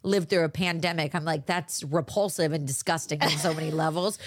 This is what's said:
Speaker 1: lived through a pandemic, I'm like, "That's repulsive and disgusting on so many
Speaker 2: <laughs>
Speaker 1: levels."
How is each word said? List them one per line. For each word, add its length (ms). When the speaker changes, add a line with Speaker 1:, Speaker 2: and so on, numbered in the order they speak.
Speaker 1:
lived 280
through 140
a 60
pandemic, 640
I'm 100
like, 220
"That's 380
repulsive 680
and 140
disgusting 560
on 80
so 240
many 180
Speaker 2:
<laughs> 140
Speaker 1:
levels." 420